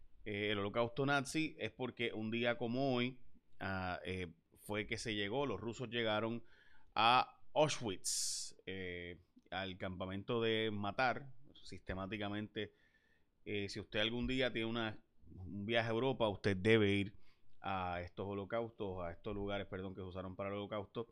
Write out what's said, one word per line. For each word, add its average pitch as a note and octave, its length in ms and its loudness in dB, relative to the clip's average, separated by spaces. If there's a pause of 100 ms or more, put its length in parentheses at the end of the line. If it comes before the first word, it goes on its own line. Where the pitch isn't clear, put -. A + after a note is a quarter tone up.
(260)
eh, G#2 260 0
el G#2 80 2
holocausto A#2 460 0
nazi? C#3+ 540 0
Es G#2+ 120 -2
porque A#2+ 400 -4
un A2 180 -4
día A#2 280 2
como B2 360 2
hoy, B2 240 2 (420)
ah, F#2 460 0
eh, F#2 220 -2 (340)
fue G#2 240 -2
que A2 120 -4
se A2 180 -2
llegó, G#2 300 0
los G2 160 -2
rusos A2+ 280 -4
llegaron A2+ 540 2 (500)
a A#2 460 6 (160)
Auschwitz, - 1000 0 (120)
eh, F2+ 520 -6 (320)
al F#2 280 -4
campamento F#2+ 640 -2
de A2+ 300 4
matar G#2 540 0 (380)
sistemáticamente. G2+ 1080 -4 (720)
Eh, G2+ 240 -2
si G#2+ 100 -6
usted G#2 220 -2
algún A#2+ 260 0
día B2+ 240 2
tiene A2+ 160 0
una, A2+ 320 -2 (380)
un F#2+ 280 -8
viaje A2+ 220 4
a A2+ 40 0
Europa, A#2 360 4
usted G2 300 2
debe G#2 340 8
ir G2+ 240 2 (460)
a F2+ 400 -2
estos F#2+ 260 -6
holocaustos, G2+ 720 -4
a E2+ 100 -4
estos G#2 220 -6
lugares, G2+ 340 -2
perdón, F#2+ 280 -6
que G2 60 -10
se F#2 60 -6
usaron F#2 280 -8
para G2 140 -4
el G2+ 60 -4
holocausto, G#2 560 -4